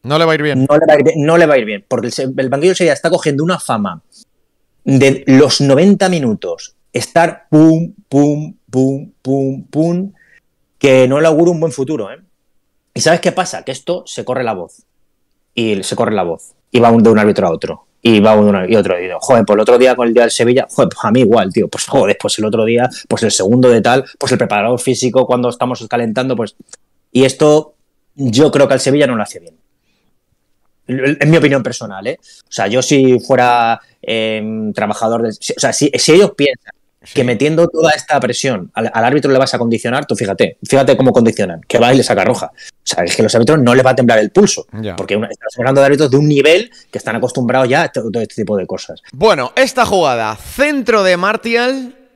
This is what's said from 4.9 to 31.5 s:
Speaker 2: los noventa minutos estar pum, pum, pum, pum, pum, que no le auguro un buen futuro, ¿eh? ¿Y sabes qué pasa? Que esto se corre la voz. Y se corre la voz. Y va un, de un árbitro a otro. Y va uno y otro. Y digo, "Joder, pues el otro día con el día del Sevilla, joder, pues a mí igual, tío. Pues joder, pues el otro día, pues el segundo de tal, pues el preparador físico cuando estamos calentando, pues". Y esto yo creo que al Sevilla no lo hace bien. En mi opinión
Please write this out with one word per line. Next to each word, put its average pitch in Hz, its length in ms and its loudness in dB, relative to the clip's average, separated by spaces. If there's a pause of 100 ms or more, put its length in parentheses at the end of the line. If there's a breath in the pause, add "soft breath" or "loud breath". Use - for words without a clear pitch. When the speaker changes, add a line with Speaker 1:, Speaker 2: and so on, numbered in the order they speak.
Speaker 2:
los 135 340 4
noventa 180 480 2
minutos 113 680 -6 (160)
estar 160 580 -2
pum, 160 440 4 (140)
pum, 147 460 -2 (160)
pum, 135 500 -4
pum, 135 440 -4
pum, 175 480 -4 (680 soft breath)
que 131 300 4
no 139 120 0
le 160 60 2
auguro 165 240 2
un 165 100 -4
buen 160 120 -4
futuro, 127 400 -8
¿eh? 160 80 -20 (720)
¿Y - 80 -10
sabes 160 200 2
qué 180 120 -2
pasa? 165 320 -8
Que 131 80 -12
esto 180 340 -8
se - 180 -12
corre 127 200 -6
la 110 80 -4
voz. 87 320 -12 (720)
Y 107 280 -2
se - 140 -8
corre 113 180 -2
la 95 80 -2
voz. 85 300 -8 (180)
Y 123 80 0
va 117 120 6
un, 117 120 4
de 113 80 6
un 107 80 4
árbitro 101 280 2
a 85 40 0
otro. - 360 -8 (140)
Y 113 200 4
va 107 140 6
uno 101 340 2
y 113 80 2
otro. 90 240 0
Y 90 40 -8
digo, 90 160 -10
"Joder, 117 240 2
pues 104 120 2
el 107 40 2
otro 120 180 4
día 127 180 4
con 123 100 -2
el 117 80 0
día 120 80 4
del 113 80 2
Sevilla, 120 400 0
joder, 123 200 0
pues - 140 -12
a 107 60 0
mí 123 100 2
igual, 95 320 2
tío. 107 160 -2
Pues - 180 -10
joder, 101 340 0
pues - 180 -6
el 107 60 -4
otro 110 200 -2
día, 120 240 0 (200 loud breath)
pues 117 140 -4
el 107 100 0
segundo 123 380 2
de 113 100 4
tal, 123 240 0 (140 loud breath)
pues 135 120 -6
el 123 80 0
preparador 110 400 -2
físico 127 480 -2
cuando 123 220 -2
estamos 120 400 -6
calentando, 120 480 -4
pues". 110 180 -8 (560)
Y 127 140 2
esto 151 500 2 (400)
yo 131 360 2
creo 135 180 2
que 135 60 2
al 131 60 -2
Sevilla 143 260 0
no 123 100 -4
lo 104 60 -4
hace 101 180 -12
bien. - 160 -20 (1300)
En 139 440 -2
mi 165 80 6
opinión 139 240 2